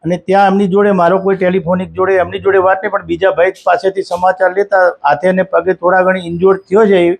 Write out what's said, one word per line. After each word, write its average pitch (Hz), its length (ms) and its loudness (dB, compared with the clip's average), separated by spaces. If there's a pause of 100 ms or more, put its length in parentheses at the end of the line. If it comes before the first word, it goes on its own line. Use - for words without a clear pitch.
અને 170 220 -2
ત્યાં 196 260 2
એમની 196 220 0
જોડે 202 180 2 (100)
મારો 180 260 2
કોઈ 196 100 0
ટેલિફોનિક 180 560 -2
જોડે 185 240 0
એમની 180 260 -4
જોડે 190 220 2
વાત 190 160 0
નહીં, 202 140 -6
પણ 185 160 -6
બીજા 180 260 0
ભાઈ 185 300 0
પાસેથી 190 420 -2
સમાચાર 185 480 0
લેતા 202 260 0 (220)
હાથે 147 240 0
અને 185 160 0
પગે 180 340 -2
થોડા 185 300 2
ઘણી 185 220 -4
ઇન્જોર્ડ 190 360 0
થયો 208 240 2
છે 180 140 2
એ 175 140 0